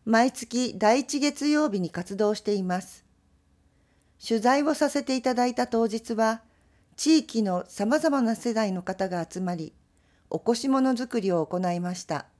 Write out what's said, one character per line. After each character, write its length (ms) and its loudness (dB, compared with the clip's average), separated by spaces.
毎 260 4
月 460 -4
第 240 4
一 180 -6
月 280 -2
曜 220 2
日 100 -2
に 100 -2
活 260 -8
動 200 2
し 60 -10
て 120 -2
い 100 -2
ま 180 -2
す。 220 -20
取 140 2
材 240 4
を 100 0
さ 160 0
せ 140 -2
て 140 -2
い 40 -2
た 120 0
だ 140 2
い 80 -4
た 120 -2
当 200 2
日 260 -6
は、 300 0
地 240 4
域 240 -2
の 240 -2
さ 180 -6
ま 140 2
ざ 100 2
ま 120 2
な 140 2
世 200 -4
代 160 0
の 100 -4
方 280 -4
が 200 -4
集 120 -8
ま 120 -2
り、 200 -8
お 100 -2
こ 160 2
し 140 -2
も 120 4
の 140 2
づ 120 -4
く 140 -2
り 100 0
を 140 2
行 140 -4
い 200 -2
ま 140 -4
し 120 -12
た。 200 -6